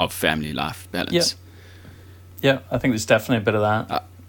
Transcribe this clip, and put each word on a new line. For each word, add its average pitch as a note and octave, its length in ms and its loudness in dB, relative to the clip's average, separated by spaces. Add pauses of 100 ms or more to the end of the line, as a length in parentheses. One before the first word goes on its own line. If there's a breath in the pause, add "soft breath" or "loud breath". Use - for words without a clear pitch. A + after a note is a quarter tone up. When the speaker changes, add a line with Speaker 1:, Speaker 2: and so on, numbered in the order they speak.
Speaker 1:
of - 120 0
family D#2 400 -2
life D2 380 -6
balance"? - 460 -2 (1040 loud breath)
Speaker 2:
Yeah. C3+ 120 6
Yeah, C3 40 -4 (140)
I B2+ 60 0
think C3 140 2
there's A2 140 -2
definitely A#2+ 320 2
a - 60 -2
bit G#2+ 100 2
of G#2+ 60 2
that. G#2+ 340 0
Speaker 1:
Uh, - 60 0 (280)